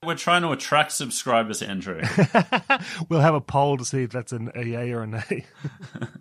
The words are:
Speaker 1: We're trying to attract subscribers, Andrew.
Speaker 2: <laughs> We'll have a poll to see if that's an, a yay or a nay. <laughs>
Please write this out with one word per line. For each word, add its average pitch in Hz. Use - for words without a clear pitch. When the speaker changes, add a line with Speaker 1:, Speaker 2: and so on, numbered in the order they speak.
Speaker 1:
We're 165
trying 175
to 165
attract 147
subscribers, 117
Andrew. 95
Speaker 2:
<laughs> 185
We'll 165
have 156
a 143
poll 139
to 123
see 131
if 117
that's 123
an, 117
a 120
yay 120
or 117
a 110
nay. 113
<laughs> -